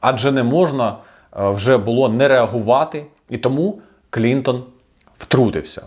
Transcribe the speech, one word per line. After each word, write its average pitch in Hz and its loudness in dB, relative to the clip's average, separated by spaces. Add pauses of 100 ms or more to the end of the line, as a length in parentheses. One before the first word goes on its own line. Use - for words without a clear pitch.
адже 131 0
не 135 0
можна, 131 0 (400)
е, 101 0
вже 101 2
було 117 0
не 120 2
реагувати, 127 0 (240)
і 120 -8
тому 151 -2 (300)
Клінтон 127 -2 (560)
втрутився. - -2